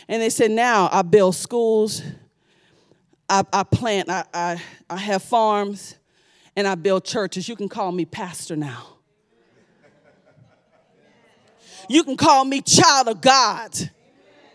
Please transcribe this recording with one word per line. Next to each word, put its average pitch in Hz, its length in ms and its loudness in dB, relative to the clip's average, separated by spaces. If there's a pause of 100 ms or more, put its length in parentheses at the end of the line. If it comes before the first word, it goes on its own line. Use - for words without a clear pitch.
And 226 140 -4
they 220 80 0
said, 220 200 2
"Now 220 420 2
I 196 100 2
build 185 320 4
schools, 220 680 -2 (1300)
I, 196 240 2
I 190 100 0
plant, 196 480 -2
I, 185 140 -6 (100)
I, 175 280 -4 (280)
I 170 80 -10
have 196 240 -4
farms, 208 720 -2 (580)
and 196 140 -2
I 190 60 -2
build 185 300 0
churches. 185 440 -6
You 233 80 -10
can 202 120 -8
call 190 240 -6
me 180 120 -4
pastor 170 500 -12
now. 143 440 -10 (3000)
You 302 160 4
can 262 120 -6
call 277 280 6
me 269 160 -4
child 277 480 4
of 208 120 -4
God. 226 520 2 (840)